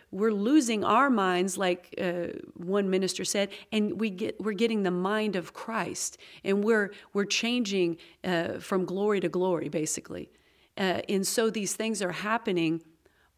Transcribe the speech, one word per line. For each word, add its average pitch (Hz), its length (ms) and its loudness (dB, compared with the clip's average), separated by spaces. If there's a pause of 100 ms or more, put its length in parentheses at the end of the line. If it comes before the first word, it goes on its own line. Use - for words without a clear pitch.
(120)
we're 208 180 2
losing 226 540 4
our 254 260 6
minds, 190 480 2
like, 180 420 0
uh, 175 380 -2 (160)
one 190 340 0
minister 185 360 0
said, 202 240 0 (240)
and 214 260 0
we 220 120 0
get, 185 300 -6
we're 214 120 -4
getting 214 320 2
the 180 80 2
mind 202 420 0
of 170 200 -4
Christ, - 640 -6 (260)
and 196 180 2
we're, 208 300 2 (200)
we're 202 120 0
changing, 196 720 0 (260)
uh, 180 380 -2
from 185 240 0
glory 196 340 0
to 175 100 0
glory, 180 400 0
basically. - 600 -6 (460)
Uh, 190 320 0
and 190 180 0
so 226 240 2
these 208 240 -4
things 220 260 -2
are 180 120 -2
happening 175 680 0 (580)